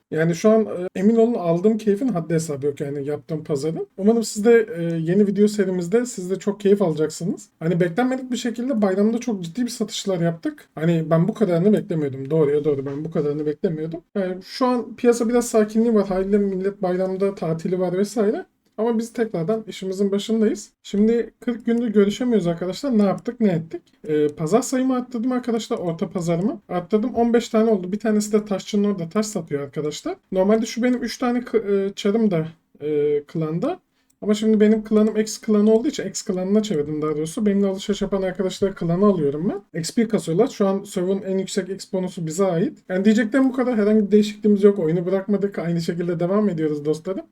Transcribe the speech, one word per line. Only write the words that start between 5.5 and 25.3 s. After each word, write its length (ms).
siz 240
de 80
çok 220
keyif 220
alacaksınız. 640
Hani 220
beklenmedik 520
bir 40
şekilde 460
bayramda 360
çok 260
ciddi 180
bir 80
satışlar 500
yaptık. 540
Hani 360
ben 180
bu 60
kadarını 380
beklemiyordum. 580
Doğruya 340
doğru 220
ben 180
bu 60
kadarını 360
beklemiyordum. 540
Yani 300
şu 220
an 300
piyasa 320
biraz 200
sakinliği 460
var. 140
Haliyle 300
millet 440
bayramda 520
tatili 460
var 180
vesaire. 460
Ama 200
biz 140
tekrardan 560
işimizin 420
başındayız. 600
Şimdi 480
kırk 260
gündür 220
görüşemiyoruz 580
arkadaşlar. 520
Ne 40
yaptık, 380
ne 120
ettik? 300
Ee, 200
pazar 340
sayımı 340
arttırdım 360